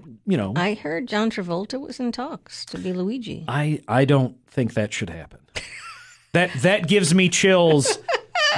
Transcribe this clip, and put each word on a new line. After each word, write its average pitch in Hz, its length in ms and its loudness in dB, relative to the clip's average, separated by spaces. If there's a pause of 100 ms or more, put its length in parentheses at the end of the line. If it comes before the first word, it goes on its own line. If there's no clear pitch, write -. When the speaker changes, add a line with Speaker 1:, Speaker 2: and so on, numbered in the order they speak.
(260)
Speaker 1:
you 190 100 2
know. 101 200 -2
Speaker 2:
I 185 180 0
heard 294 320 -8
John 214 240 -2
Travolta 196 500 -6
was 262 200 -12
in 240 100 -4
talks - 560 -12
to - 120 -12
be 185 140 -6
Luigi. 185 540 -6
Speaker 1:
I, 151 400 -2
I 127 180 2
don't 135 320 2 (120)
think 123 260 -2
that 107 180 -2
should 90 180 -6
happen. - 280 -16 (160)
<laughs> - 60 -10 (720)
That, 175 180 2 (120)
that 185 260 4
gives 180 260 4
me 185 140 6
chills 175 680 4 (600)